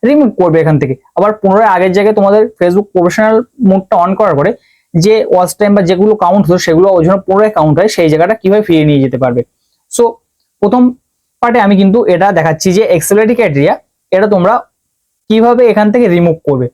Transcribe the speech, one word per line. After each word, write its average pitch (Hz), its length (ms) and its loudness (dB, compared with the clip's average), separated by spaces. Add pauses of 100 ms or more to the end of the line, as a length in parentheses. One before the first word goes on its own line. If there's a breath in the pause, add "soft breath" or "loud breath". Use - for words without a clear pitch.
রিমুভ 285 220 2 (100)
করবে 170 220 2
এখান 156 200 0
থেকে। 131 120 -4 (220 soft breath)
আবার 196 140 0 (100)
পুনরায় 202 360 0
আগের 185 200 0
জায়গায় 208 220 0
তোমাদের 202 240 2 (160)
Facebook 185 360 -2
প্রফেশনাল 214 420 0 (320)
মোডটা 190 260 0 (100)
on 180 140 -2
করার 202 200 0
পরে 160 120 0 (440 soft breath)
যে 185 200 2 (180)
ওয়াচ 180 260 0
টাইম 208 180 0
বা 180 140 0
যেগুলো 196 220 0 (120)
কাউন্ট 185 220 2
হতো, 175 200 0
সেগুলো 175 300 2
ওই 170 100 2
জন্য 190 100 2 (100)
পুনরায় 208 320 0
কাউন্ট 156 200 0
হয়, 208 180 0
সেই 170 160 0
জায়গাটা 170 280 0
কিভাবে 202 260 0
ফিরিয়ে 160 220 0
নিয়ে 147 160 2
যেতে 127 180 -4
পারবে। 123 200 -2 (540)
So, 247 60 0 (600)
প্রথম 202 200 0 (580)
পার্টে 240 260 0
আমি 202 140 2
কিন্তু 196 180 2 (160)
এটা 175 120 0 (120)
দেখাচ্ছি 160 380 -2
যে 214 60 2 (120)
accessibility 208 440 0
criteria 165 360 0 (380)
এটা 190 220 0
তোমরা 190 200 0 (720)
কিভাবে 233 340 2 (100)
এখান 208 220 0
থেকে 240 200 2
রিমুভ 170 220 0 (120)
করবে। 127 260 -2